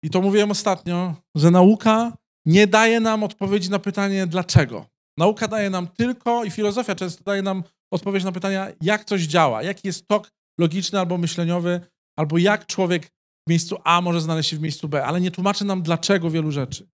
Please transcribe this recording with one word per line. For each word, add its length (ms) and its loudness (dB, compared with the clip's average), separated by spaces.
i 60 -6
to 120 2
mówiłem 280 2
ostatnio, 640 -2
że 140 6
nauka 640 6
nie 200 6
daje 340 4
nam 220 0
odpowiedzi 480 -4
na 80 -2
pytanie, 480 -2
dlaczego. 600 0
Nauka 300 0
daje 220 -2
nam 160 -4
tylko, 580 -2
i 60 -6
filozofia 440 -4
często 300 -10
daje 180 -2
nam 220 -4
odpowiedź 320 -4
na 80 -4
pytania, 360 -6
jak 240 -2
coś 180 -2
działa, 400 2
jaki 260 -8
jest 180 -10
tok 240 -2
logiczny 400 -2
albo 200 -2
myśleniowy, 640 -2
albo 200 0
jak 280 2
człowiek 400 -2
w 40 -2
miejscu 340 0
A 160 4
może 200 -2
znaleźć 300 -2
się 60 -8
w 40 -8
miejscu 280 -6
B, 160 -2
ale 160 -2
nie 100 0
tłumaczy 340 -2
nam, 180 -4
dlaczego, 480 0
wielu 200 -2
rzeczy. 440 -8